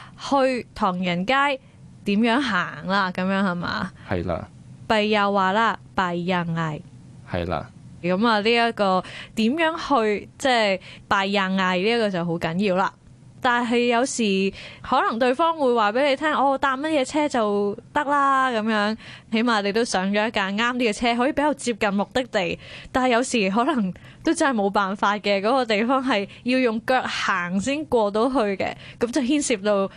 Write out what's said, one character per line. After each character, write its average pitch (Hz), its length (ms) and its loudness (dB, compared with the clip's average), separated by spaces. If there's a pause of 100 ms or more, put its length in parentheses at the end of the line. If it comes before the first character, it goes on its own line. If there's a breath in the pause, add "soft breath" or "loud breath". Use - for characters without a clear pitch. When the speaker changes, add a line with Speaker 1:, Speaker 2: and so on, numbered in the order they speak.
(180 loud breath)
Speaker 1:
去 262 560 0
唐 185 260 0
人 180 260 -2
街 254 80 0 (720 loud breath)
點 202 140 2
樣 233 200 2
行 175 480 -4
啦， 190 240 0
咁 185 140 -4
樣 196 180 0
係 180 120 0
嘛？ 185 360 -6 (180 loud breath)
Speaker 2:
係 87 160 -2
啦。 85 220 -4 (400)
Speaker 1:
閉 214 160 2
有 208 300 2
話 190 180 2
啦， 214 280 0 (160)
閉 175 320 -2
人 175 280 0
藝。 160 260 -4 (500)
Speaker 2:
係 87 160 -2
啦。 82 220 -4 (320)
Speaker 1:
咁 185 260 0
啊， 220 120 2
呢 202 120 0
一 233 220 2
個 190 300 0 (320 loud breath)
點 226 200 2
樣 330 220 2
去， 220 600 0
即 - 100 -2
係 220 320 2 (300 loud breath)
閉 196 240 2
人 190 240 0
藝 185 260 2
呢 214 60 0
一 233 80 2
個 220 120 0
就 180 160 -2
好 170 140 -2
緊 165 180 -4 (100)
要 180 80 2
啦。 185 180 0 (480)
但 240 220 2
係 240 240 0
有 233 160 2
時 196 480 0 (300 loud breath)
可 - 200 0
能 330 180 0
對 247 140 2
方 330 220 0
會 269 200 2
話 214 160 2
俾 269 180 2
你 269 60 2
聽， 302 180 0
「哦， 269 240 2
搭 269 180 0
乜 302 240 0
嘢 262 60 0
車 294 240 0
就 208 480 0 (160)
得 294 120 0
啦。」 269 440 2
咁 226 140 0
樣， 220 340 0 (340 loud breath)
起 226 120 2
碼 226 180 2
你 202 100 0
都 220 140 2
上 190 260 0
咗 208 160 2
一 240 40 -6
架 196 200 -2
啱 233 260 0
啲 247 120 2
嘅 208 40 0
車， 240 220 0
可 240 120 2
以 302 40 0
比 285 120 -2
較 294 100 2
接 - 220 -4
近 202 180 0
目 196 180 0
的 262 120 0
地。 175 340 -2 (340 loud breath)
但 262 140 2
係 254 40 4
有 233 120 4
時 220 300 0
可 233 140 2
能 233 280 0 (300 loud breath)
都 320 100 2
真 311 160 2
係 240 100 0
冇 196 120 2
辦 202 240 0
法 208 220 2
嘅， 202 240 0
嗰 208 100 2
個 247 140 2
地 220 180 2
方 262 200 2
係 214 240 0 (160 loud breath)
要 254 140 2
用 233 300 2
腳 254 160 4
行 180 560 -2
先 277 260 -2
過 226 240 2
到 214 200 2
去 262 80 -2 (200)
嘅， - 160 -4 (260 loud breath)
咁 233 120 -2
就 294 100 0
牽 277 180 2
涉 277 180 0
到 196 400 0